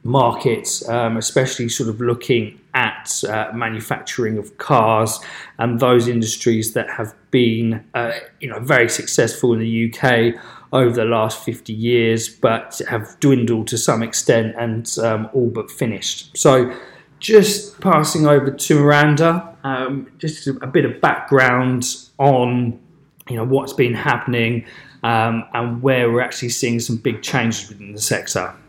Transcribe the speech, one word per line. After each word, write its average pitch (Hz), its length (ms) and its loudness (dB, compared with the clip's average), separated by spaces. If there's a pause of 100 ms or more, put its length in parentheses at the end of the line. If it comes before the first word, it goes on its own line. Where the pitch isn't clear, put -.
markets, 120 840 2
um, 113 300 0
especially 127 500 -2
sort 117 180 -4
of 110 140 -6
looking 117 580 -2 (140)
at, - 560 -4
uh, 107 240 -4
manufacturing 113 880 -6
of - 180 -12
cars 113 640 2 (380)
and 117 200 -2
those 123 300 4
industries 113 640 -2
that 117 160 -4
have - 260 -10 (160)
been, 113 640 0
uh, 117 200 -4 (280)
you 139 80 -10
know, 107 120 -10
very 120 280 4
successful - 640 0
in 113 60 2
the 113 100 -2
U 113 220 0
K 117 420 2 (400)
over 127 180 4
the 113 140 0
last 110 400 -2
fifty - 300 -8
years, 113 560 0
but - 580 -2
have 110 320 -8
dwindled 117 460 2
to 120 100 -6
some 113 260 0
extent 113 560 0
and, 117 320 -6 (100)
um, 110 340 -2
all 123 160 0
but 107 200 -8
finished. - 640 -6
So 127 400 4 (440)
just - 640 2
passing 156 440 2
over 139 240 4
to 147 300 2
Miranda, 151 760 4 (100)
um, 131 520 -6
just - 300 -8
a, 139 60 -2 (100)
a 135 40 -10
bit 143 200 2
of 117 160 -6
background 127 840 2 (320)
on, 123 640 2 (480)
you 120 80 -6
know, 113 80 -4
what's 135 300 -2
been 120 180 2
happening, 117 720 -2 (380)
um, 113 500 0
and 120 300 -4
where 127 280 2
we're 120 120 0
actually - 260 -6
seeing 117 320 -2
some 113 160 -4
big 113 240 -4
changes 113 480 -2
within 101 240 -18
the 104 80 -12
sector. 92 540 -4 (140)